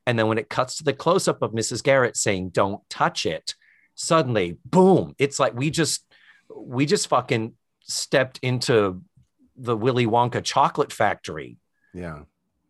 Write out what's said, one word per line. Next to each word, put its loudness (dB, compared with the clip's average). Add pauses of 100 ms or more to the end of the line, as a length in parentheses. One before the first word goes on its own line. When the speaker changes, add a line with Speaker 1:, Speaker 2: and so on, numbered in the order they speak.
Speaker 1:
And 0
then 2
when 0
it -6
cuts -4
to -8
the 0
close-up 0
of -4
Missus -4
Garrett 2
saying, -2
"Don't 0
touch -2
it," -6 (440)
suddenly, 0
boom, 4
it's 0
like 0
we -2
just, -2 (500)
we -2
just 0
fucking 0 (280)
stepped -2
into 2 (560)
the -2
Willy 2
Wonka 2
chocolate 0
factory. -4 (380)
Speaker 2:
Yeah. -12 (480)